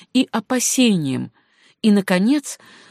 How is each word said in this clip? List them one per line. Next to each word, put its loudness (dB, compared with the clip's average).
и 0
опасениям, -2
и, 4
наконец, 0